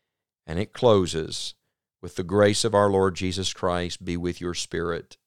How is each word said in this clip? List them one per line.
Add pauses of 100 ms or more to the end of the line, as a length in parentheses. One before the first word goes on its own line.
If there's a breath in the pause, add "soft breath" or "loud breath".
(460)
And
it
closes (460)
with,
"The
grace
of
our
Lord
Jesus
Christ
be
with
your
spirit.